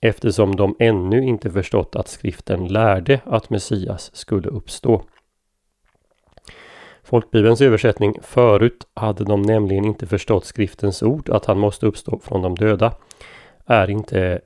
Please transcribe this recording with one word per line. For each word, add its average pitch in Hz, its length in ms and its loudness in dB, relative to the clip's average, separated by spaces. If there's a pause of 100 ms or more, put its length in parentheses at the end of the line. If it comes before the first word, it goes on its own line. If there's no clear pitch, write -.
eftersom 104 560 0
de 98 220 0
ännu 110 460 2
inte 117 260 -2
förstått 95 460 -4
att - 120 -6
skriften - 580 -6
lärde 104 580 2
att - 260 -4
Messias 98 640 -6
skulle - 340 -6
uppstå. 107 540 -2 (2000)
Folkbibelns 113 540 2
översättning, 110 640 2
"Förut 117 720 2
hade 107 300 -4
de 101 180 0
nämligen 101 420 0
inte 107 220 -4
förstått 98 380 -2
skriftens - 580 -4
ord, 135 280 -2
att 104 140 0
han 98 140 0
måste 104 280 -2
uppstå - 320 -4
från - 240 -4
de 90 120 -2
döda", 107 380 0 (760)
är 101 240 2
inte 95 560 -2